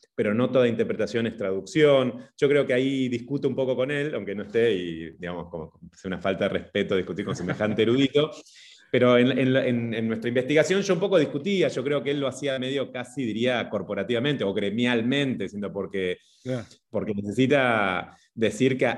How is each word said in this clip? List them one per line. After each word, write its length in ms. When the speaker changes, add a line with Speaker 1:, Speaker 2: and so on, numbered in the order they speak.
Speaker 1:
pero 160
no 200
toda 160
interpretación 580
es 100
traducción. 840
Yo 120
creo 180
que 80
ahí 340
discuto 400
un 80
poco 180
con 160
él, 240
aunque 200
no 80
esté, 320
y, 380
digamos, 380
como, 200
como 220
es 120
una 160
falta 240
de 60
respeto 440
discutir 300
con 100
semejante 480
erudito, 480
<laughs> 320
pero 260
en, 180
en, 200
en, 380
en 120
nuestra 220
investigación 540
yo 120
un 60
poco 180
discutía, 500
yo 140
creo 200
que 100
él 80
lo 80
hacía 320
medio 320
casi, 320
diría, 440
corporativamente 760
o 100
gremialmente, 960
siento, 240
porque, 460
Speaker 2:
Claro. 220
Speaker 1:
porque 240
necesita 1000
decir 420
que, 220